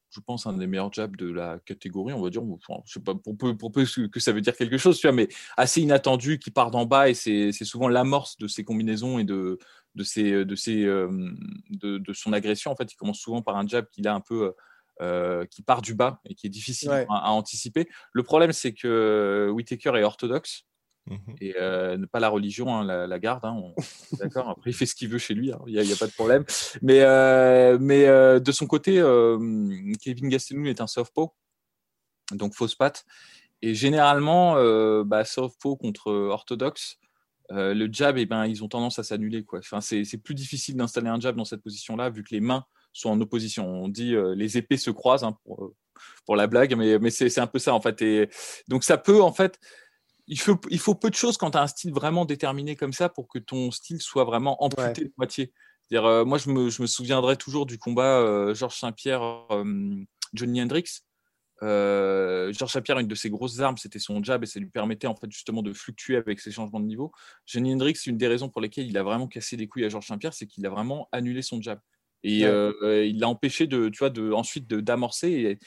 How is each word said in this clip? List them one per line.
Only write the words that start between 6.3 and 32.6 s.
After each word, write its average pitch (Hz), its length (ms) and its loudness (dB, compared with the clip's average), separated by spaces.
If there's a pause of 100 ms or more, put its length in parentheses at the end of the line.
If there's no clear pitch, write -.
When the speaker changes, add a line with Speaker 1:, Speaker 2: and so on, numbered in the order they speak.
Speaker 1:
qui - 120 -14
part 120 200 2
d'en 120 140 0
bas 139 240 6
et 127 60 4
c'est, 104 360 0
c'est 107 140 -8
souvent 123 240 -2
l'amorce 131 480 0
de 107 100 -8
ses 104 160 -8
combinaisons 110 560 -4
et 107 60 0
de, 92 320 -4 (380)
de 101 80 -8
ses, 98 420 0
de 98 100 -6
ses, 107 300 -2
euh, 95 240 0 (600)
de, 101 260 -6
de 98 160 -8
son - 180 -6
agression. 104 400 -2
En 131 60 -6
fait, 120 160 -8
il - 20 -20
commence 104 240 -6
souvent 117 220 -6
par 101 160 -4
un 98 100 -2
jab 113 240 -4
qu'il 104 160 -6
a 104 60 0
un 98 80 -4
peu... 107 320 -4 (480)
Euh, 87 460 -2
qui - 140 -20
part 120 200 0
du 117 120 -8
bas 123 300 -2
et 98 120 -18
qui - 120 -12
est - 20 -8
difficile 117 400 -8
Speaker 2:
Ouais. 135 200 0
Speaker 1:
à, 104 180 -2
à 107 40 2
anticiper. 113 580 -4 (240)
Le 123 100 0
problème, 160 300 4
c'est 127 200 -6
que 107 800 2
Whittaker 117 440 -4
est 107 60 4
orthodoxe. 120 600 -4 (440)
Speaker 3:
Mhm. 98 120 -12 (200)
Speaker 1:
Et, 95 200 -10
euh, 92 520 -2
pas 120 100 -2
la 110 80 4
religion, 107 440 -2
hein, 107 100 -2
la, 90 220 -4
la 90 140 -6
garde, 117 260 -4
hein, 113 100 -6
on, 90 220 -12
Speaker 2:
<laughs> - 420 -12
Speaker 1:
d'accord. 127 300 -6
Après, 120 220 -8
il - 20 -4
fait 120 140 -2
ce - 80 -6
qu'il 123 140 -8
veut 117 100 -4
chez 110 160 -4
lui, 127 160 -4
hein, - 160 -10
il 113 80 -12
y 104 40 0
a, 107 40 4
il 98 60 0
y 101 40 2
a 95 40 -4
pas 113 100 -2
de - 60 -8
problème. 117 320 4 (360)
Mais, 131 200 10
euh, 131 800 8
mais, 139 260 8
euh, 131 340 10
de 127 140 0
son - 120 -2
côté, 180 340 4
euh, 120 380 8 (640)
Kevin 131 280 -4
Gastelum 135 360 -2
est 123 160 -4
un 113 60 -6
southpaw, 151 480 -4 (960)
donc 101 240 -6
fausse 117 180 -4